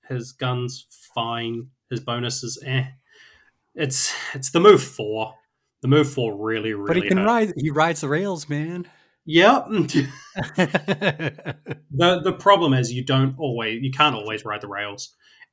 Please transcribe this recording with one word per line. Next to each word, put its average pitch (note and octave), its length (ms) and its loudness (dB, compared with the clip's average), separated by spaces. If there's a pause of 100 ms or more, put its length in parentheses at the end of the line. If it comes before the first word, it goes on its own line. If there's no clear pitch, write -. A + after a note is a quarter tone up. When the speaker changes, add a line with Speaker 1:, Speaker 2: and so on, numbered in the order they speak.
Speaker 1:
His B2 220 -6
gun's B2 560 -6 (260)
fine. A#2 540 -6 (220)
His A#2 100 -6
bonus A#2+ 440 -6
is A#2 220 -10
eh. C3 200 -2 (880)
It's, C3+ 380 0 (200)
it's C3+ 160 -4
the - 100 2
move F3+ 240 10
four. A2 520 -6 (460)
The C3 60 -2
move C#3 240 4
four A2+ 240 -2
really, A2 380 -2
really G2+ 140 -8
Speaker 2:
But E3 100 2
he G3 100 -2
can F#3+ 100 2
Speaker 1:
hurt. F#3+ 80 0
Speaker 2:
ride, A3 320 0
he C#3+ 120 -2
rides D#3 320 0
the D3+ 80 -6
rails, E3+ 400 -4
man. E3 380 -6 (380)
Speaker 1:
Yeah. F3+ 420 6
<laughs> - 0 -
Speaker 2:
<laughs> E3 1900 -2 (440)
Speaker 1:
The, F3 240 4
the F3 160 0
problem F3 360 4
is B2+ 180 0
you B2+ 140 -6
don't C3+ 340 2
always, A#2 420 -4
you C3+ 100 -2
can't C#3 240 2
always G#2+ 280 -6
ride G#2 180 -6
the G#2 60 -12
rails. G2+ 480 -10 (380)